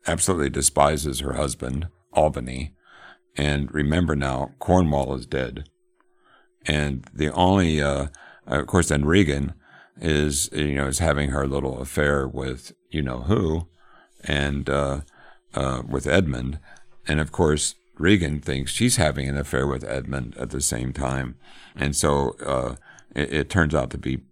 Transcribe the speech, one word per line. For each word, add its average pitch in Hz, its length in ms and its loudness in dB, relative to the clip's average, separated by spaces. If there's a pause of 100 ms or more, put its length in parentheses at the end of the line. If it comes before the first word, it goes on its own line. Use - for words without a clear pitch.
absolutely 82 420 2
despises 73 680 2
her 69 140 -4
husband, 69 520 -4 (260)
Albany. 67 600 0 (640)
And 71 380 0
remember 78 400 2
now, 67 460 -2
Cornwall 73 560 4
is 60 100 -10
dead. 65 420 -6 (960)
And 73 460 -2
the 76 200 -2
only, 87 500 4
uh, 71 240 0 (400)
of 67 220 -2
course, 87 220 4
then 71 140 2
Regan 76 500 4 (460)
is, 76 520 0
you 73 240 -2
know, 69 100 0
is 67 140 -2
having 73 300 2
her 69 140 0
little 67 360 -2
affair 71 480 0
with 65 440 -8 (180)
you-know-who, 80 760 0 (560)
and, 71 480 -2
uh, 69 300 0 (520)
uh, 65 320 -2
with 67 220 -4
Edmund. 69 540 0 (480)
And 76 100 2
of 73 140 -2
course, 76 420 2 (240)
Regan 80 420 4
thinks 67 300 -4
she's 120 260 2
having 69 320 0
an 69 80 -2
affair 69 300 0
with 65 160 -2
Edmund 62 560 -6
at 62 120 -8
the 67 100 -6
same 64 320 -4
time. 65 440 -4 (380)
And 71 220 -2
so, 71 480 2
uh, 62 320 -2 (400)
it, 71 160 -2
it 73 180 -2
turns 80 240 2
out 65 160 0
to 65 80 -10
be 65 340 -4